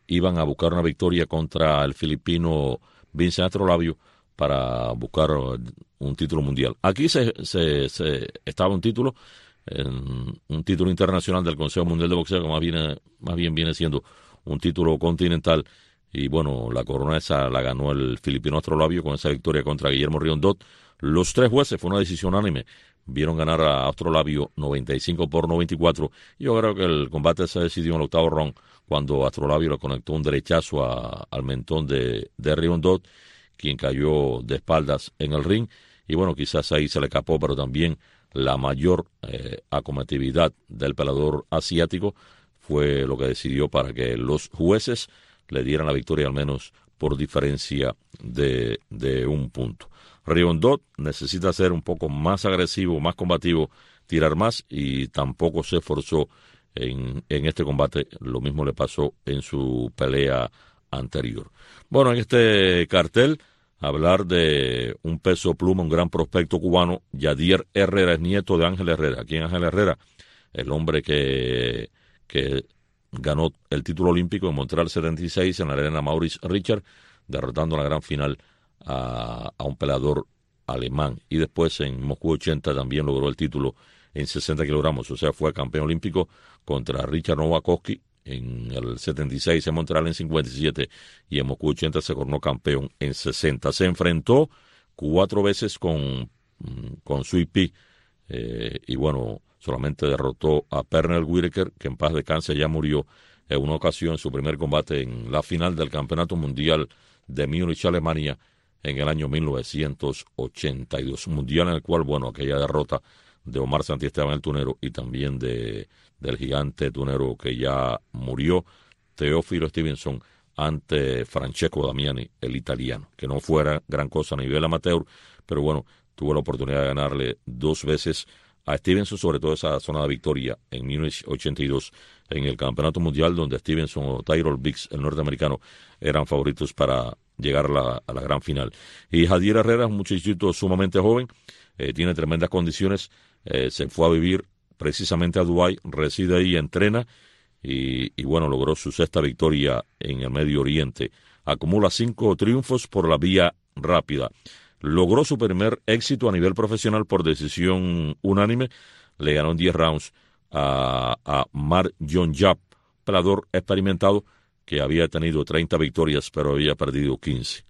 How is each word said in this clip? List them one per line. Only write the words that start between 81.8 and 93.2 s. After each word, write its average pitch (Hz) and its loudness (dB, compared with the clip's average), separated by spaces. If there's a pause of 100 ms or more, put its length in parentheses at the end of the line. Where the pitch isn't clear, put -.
en 65 -4
Moscú 69 -2
ochenta 76 -2
también 67 -2
logró 69 0
el - -4
título 67 -2 (400)
en 73 -4
sesenta 78 -2
kilogramos, 73 0
o 67 -8
sea, 73 0
fue 78 -2
campeón 73 -4
olímpico 82 -2 (360)
contra 65 -4
Richard 78 0
Nowakoski 82 0 (240)
en 62 -10
el 60 -6
setenta 69 -4
y 69 -4
seis, 85 2
en 80 -2
Montreal 80 0
en 82 -2
cincuenta 78 -2
y 62 -12
siete, 73 -2 (400)
y 71 -2
en 67 -2
Moscú 73 -2
ochenta 78 0
se - -4
coronó 69 -4
campeón 69 0
en 69 -2
sesenta. - -2